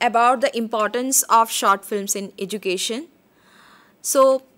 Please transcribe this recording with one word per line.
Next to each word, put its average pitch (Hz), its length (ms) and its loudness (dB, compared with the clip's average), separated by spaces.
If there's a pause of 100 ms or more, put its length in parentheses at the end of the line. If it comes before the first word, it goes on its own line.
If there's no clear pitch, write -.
about 240 400 2
the 262 160 -2
importance 240 680 -2
of 226 260 4
short 196 340 0
films 202 300 -6
in 196 240 -10
education. 196 720 -6 (960)
So 269 380 4 (160)